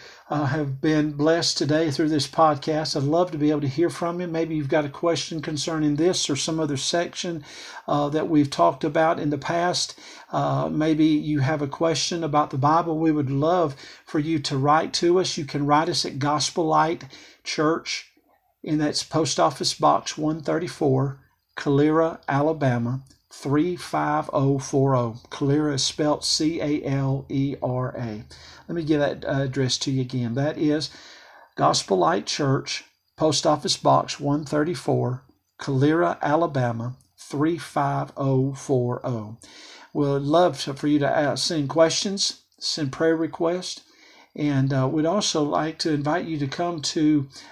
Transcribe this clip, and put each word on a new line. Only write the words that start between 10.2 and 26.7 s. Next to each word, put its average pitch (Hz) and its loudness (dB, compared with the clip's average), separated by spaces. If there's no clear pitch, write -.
Uh, 143 0
maybe 156 2
you 151 2
have 147 0
a 143 -2
question 165 -2
about 147 2
the 147 -6
Bible. 156 2
We 160 2
would 147 0
love 151 2
for - -2
you 156 0
to 143 -4
write 147 2
to 175 4
us. - -2
You 151 -6
can 143 -4
write 147 4
us 160 -2
at 139 -8
Gospel 147 0
Light 156 2
Church, - -2
and 151 0
that's 151 -2
Post - -2
Office 160 0
Box - 2
one 156 -2
thirty-four, 143 0
Calera, 156 2
Alabama, 135 0
three 151 0
five 151 -2
oh 139 2
four 135 2
oh. 120 -2
Calera 147 0
is 131 -2
spelled 151 0
C 160 0
A 151 -2